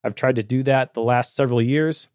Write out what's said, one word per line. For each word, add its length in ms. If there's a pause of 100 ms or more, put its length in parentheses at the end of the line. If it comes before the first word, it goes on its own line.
I've 100
tried 220
to 80
do 180
that 320
the 80
last 320
several 260
years. 540